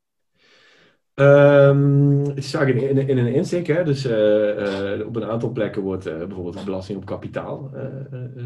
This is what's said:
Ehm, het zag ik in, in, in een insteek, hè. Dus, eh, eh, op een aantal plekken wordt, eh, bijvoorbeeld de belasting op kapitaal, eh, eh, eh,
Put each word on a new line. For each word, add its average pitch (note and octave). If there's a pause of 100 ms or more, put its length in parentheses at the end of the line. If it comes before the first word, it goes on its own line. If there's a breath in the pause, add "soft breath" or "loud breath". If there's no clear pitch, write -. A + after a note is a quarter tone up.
(1120 soft breath)
Ehm, C#3+
het C#3
zag D3+
ik B2+
in, C3+
in, C3+
in C3
een A#2+
insteek, F3
hè. D#3+
Dus, C#3
eh, G#2
eh, G#2+
op A#2
een G#2+
aantal A#2
plekken G#2
wordt, F#2+
eh, D#2+
bijvoorbeeld F2+
de F#2+
belasting F#2+
op F#2
kapitaal, C3
eh, B2+
eh, C3
eh, B2